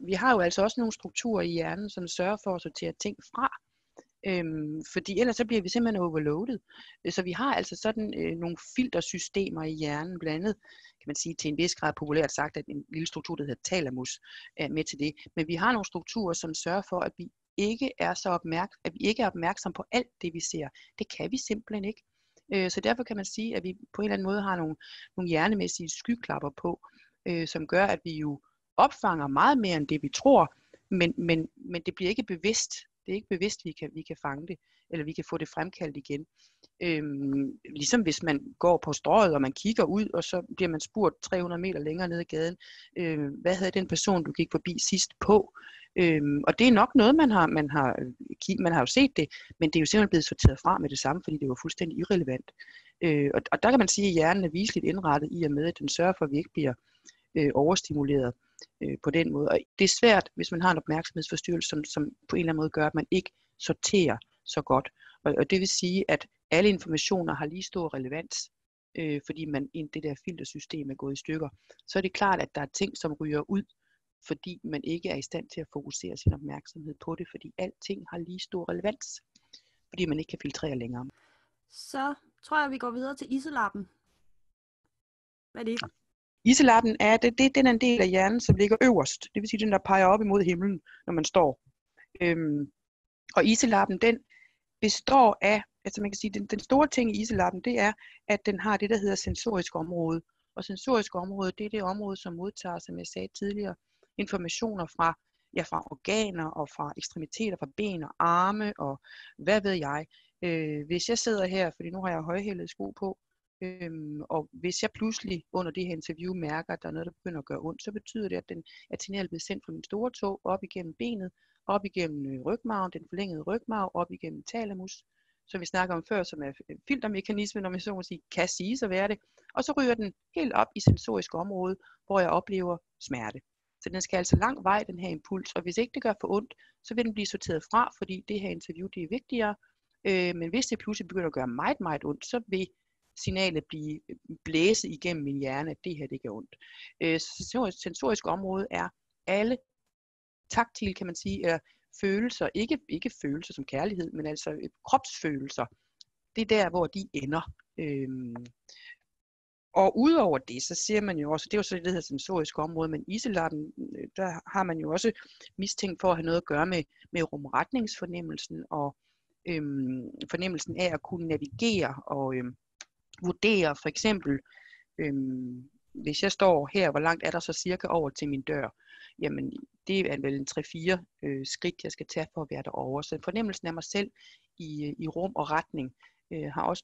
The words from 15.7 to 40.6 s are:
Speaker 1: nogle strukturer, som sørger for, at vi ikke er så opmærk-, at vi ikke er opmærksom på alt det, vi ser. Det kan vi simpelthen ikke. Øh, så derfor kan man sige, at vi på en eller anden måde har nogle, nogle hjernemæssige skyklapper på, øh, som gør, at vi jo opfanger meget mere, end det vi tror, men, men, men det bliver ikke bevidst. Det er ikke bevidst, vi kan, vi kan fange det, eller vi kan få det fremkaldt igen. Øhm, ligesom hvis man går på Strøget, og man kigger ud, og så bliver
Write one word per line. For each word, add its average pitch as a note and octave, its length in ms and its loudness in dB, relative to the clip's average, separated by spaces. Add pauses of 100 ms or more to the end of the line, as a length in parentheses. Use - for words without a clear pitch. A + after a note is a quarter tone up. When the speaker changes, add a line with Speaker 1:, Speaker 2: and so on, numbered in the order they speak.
Speaker 1:
nogle G#3+ 140 0
strukturer, F3+ 480 -4
som D#3+ 200 -6
sørger F3+ 360 -2
for, F3+ 100 -2
at - 180 -2
vi F3 120 -12 (280)
ikke A3+ 420 0
er E3+ 140 0
så - 160 -4
opmærk-, E3+ 540 -2
at E3+ 100 -4
vi - 60 -14
ikke A3 240 0
er G3+ 40 2
opmærksom F3+ 460 -2
på - 180 -10
alt B3 160 0 (140)
det, E3+ 120 -4
vi E3 60 -6
ser. D#3 280 -6 (320)
Det G#3 80 -6 (100)
kan E3 140 -4
vi C4 60 -2
simpelthen G#3+ 480 -6
ikke. G#3+ 180 -8 (500)
Øh, F#3 160 2
så F#3 120 -4
derfor A#3 220 0
kan A3 120 -8
man G3 100 -6
sige, A3 300 -6
at F3+ 80 -4
vi F3+ 100 -6 (200)
på - 80 -6
en G#3 40 0
eller G3+ 80 0
anden F#3+ 140 -2
måde G3+ 140 -2
har G3 140 -2
nogle, D#3 200 -4 (420)
nogle F3+ 120 -4
hjernemæssige F3 600 0
skyklapper D3 600 -4 (120)
på, - 180 -4 (480)
øh, E3+ 200 -2
som D#3+ 200 -6
gør, F#3+ 180 4
at F#3+ 180 0
vi E3+ 80 -8
jo D3+ 300 -4 (360)
opfanger F3+ 500 4
meget F#3 300 6
mere, F#3 200 2
end D3 100 0
det D#3 140 0
vi C#3+ 80 -4
tror, A#3 440 6 (380)
men, F3 260 4
men, E3 380 2
men F3 300 -8
det F3+ 100 -4
bliver F#3 140 -2
ikke A3+ 140 0
bevidst. G3+ 500 -2 (320)
Det F#3+ 60 -6
er F#3 40 -2
ikke G#3+ 140 -8
bevidst, G3 360 -2
vi D#3+ 60 -8
kan, D3+ 220 -10
vi D#3 80 -10
kan D#3 200 -12
fange D3 260 -6
det, F3 100 -10 (320)
eller D#3 160 -4
vi D#3 80 -8
kan - 160 -6
få E3 80 -4
det D#3+ 120 -6
fremkaldt D#3+ 480 -6
igen. D3 280 -8 (580)
Øhm, C#3 760 -2 (160)
ligesom D3+ 260 2
hvis - 220 0
man D3 360 -2
går F3 240 6
på D3+ 100 -2
Strøget, F3 400 6
og C#3+ 80 4
man C3 100 0
kigger G#3+ 320 2
ud, G3 300 2
og E3+ 100 0
så - 340 -4
bliver F3+ 120 0